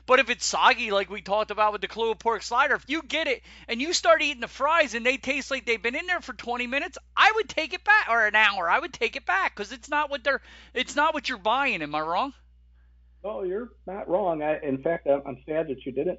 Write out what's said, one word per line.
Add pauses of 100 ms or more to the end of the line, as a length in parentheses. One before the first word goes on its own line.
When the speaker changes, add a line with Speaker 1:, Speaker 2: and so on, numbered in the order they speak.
Speaker 1:
But
if
it's
soggy,
like
we
talked
about
with
the
Kahlua
pork
slider,
if
you
get
it (240)
and
you
start
eating
the
fries
and
they
taste
like
they've
been
in
there
for
twenty
minutes, (180)
I
would
take
it
back,
or
an
hour.
I
would
take
it
back
'cause
it's
not
what
they're, (320)
it's
not
what
you're
buying.
Am
I
wrong? (920)
Speaker 2:
No,
you're (160)
not
wrong.
I,
in
fact,
I'm,
I'm
sad
that
you
didn't